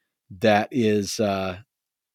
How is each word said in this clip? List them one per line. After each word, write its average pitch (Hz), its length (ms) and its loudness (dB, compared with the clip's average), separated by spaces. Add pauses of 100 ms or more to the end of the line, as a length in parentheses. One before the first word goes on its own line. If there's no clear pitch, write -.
(400)
that 104 320 4
is, 107 500 0
uh, 95 380 -2 (560)